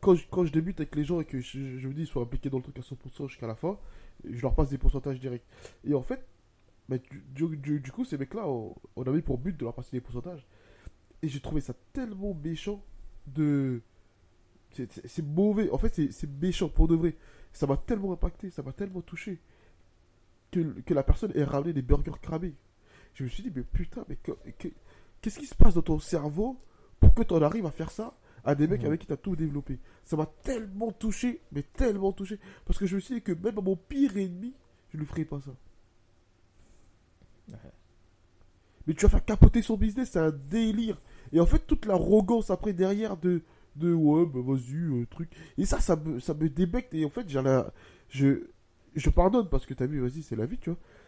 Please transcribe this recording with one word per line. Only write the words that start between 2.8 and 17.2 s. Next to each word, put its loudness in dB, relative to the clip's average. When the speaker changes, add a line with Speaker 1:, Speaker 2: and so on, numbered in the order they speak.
Speaker 1:
à -12
cent -14
pour -18
cent -10
jusqu'à -12
la -8
fin, -6
je -10
leur 2
passe 4
des -4
pourcentages 2
directs. -8
Et 0
en 2
fait, -6
bah, -4
du, -14
du, -4
du, -4
du -14
coup, -6
ces -6
mecs-là, -6
on, -6
on -8
avait 0
pour -2
but -6
de -8
leur -6
passer -14
des -6
pourcentages. -12
Et -4
j'ai -8
trouvé -4
ça -6
tellement -8
méchant -8
de, 0
c'est, -10
c'est, -16
c'est -8
mauvais. 0
En 0
fait, 2
c'est, -2
c'est -10
méchant 0
pour 6
de 6
vrai. 0